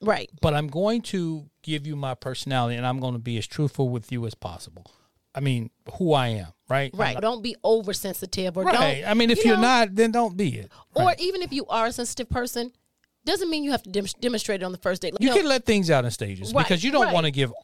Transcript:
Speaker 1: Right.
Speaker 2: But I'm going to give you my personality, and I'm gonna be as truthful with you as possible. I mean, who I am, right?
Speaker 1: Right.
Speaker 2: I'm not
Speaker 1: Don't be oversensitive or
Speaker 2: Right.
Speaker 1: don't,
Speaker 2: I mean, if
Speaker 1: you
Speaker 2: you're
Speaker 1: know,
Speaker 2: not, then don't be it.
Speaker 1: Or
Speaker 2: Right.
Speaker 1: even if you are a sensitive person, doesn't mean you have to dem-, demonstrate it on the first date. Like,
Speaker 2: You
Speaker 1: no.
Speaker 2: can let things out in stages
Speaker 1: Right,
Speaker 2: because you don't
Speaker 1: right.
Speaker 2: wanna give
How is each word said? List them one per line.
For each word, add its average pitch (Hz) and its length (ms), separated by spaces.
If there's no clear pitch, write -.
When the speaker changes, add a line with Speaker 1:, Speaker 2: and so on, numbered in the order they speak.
Speaker 1:
Right. - 280
Speaker 2:
But 156 120
I'm 151 160
going 202 340
to 160 460
give 151 240
you 151 120
my 135 180
personality, 123 600
and 123 100
I'm 131 140
gonna 123 180
be 117 180
as 107 80
truthful 139 440
with 123 240
you 117 120
as 107 80
possible. 90 520
I 135 60
mean, 123 280
who 175 180
I 131 160
am, 101 180
right? 135 240
Speaker 1:
Right. 190 160
Speaker 2:
I'm 113 60
not 156 80
Speaker 1:
Don't 226 200
be 240 220
oversensitive 190 920
or 190 60
Speaker 2:
Right. 147 380
Speaker 1:
don't, - 100
Speaker 2:
I - 20
mean, 233 160
if 226 100
Speaker 1:
you 226 120
Speaker 2:
you're 214 60
Speaker 1:
know, 220 60
Speaker 2:
not, 233 320
then 226 160
don't 220 260
be 160 200
it. 101 140
Speaker 1:
Or 622 100
Speaker 2:
Right. 698 140
Speaker 1:
even 370 220
if 349 100
you 269 140
are 226 220
a 247 40
sensitive 240 380
person, 247 420
doesn't 349 240
mean 311 160
you 285 60
have 247 120
to 190 60
dem-, 196 160
demonstrate 208 400
it - 20
on 185 80
the 175 60
first 185 240
date. 180 120
Like, 202 80
Speaker 2:
You 240 60
Speaker 1:
no. 254 80
Speaker 2:
can 359 140
let 262 160
things 196 260
out 131 140
in 117 60
stages 98 420
Speaker 1:
Right, 277 120
Speaker 2:
because 175 160
you 262 120
don't 262 140
Speaker 1:
right. - 60
Speaker 2:
wanna 160 160
give 135 220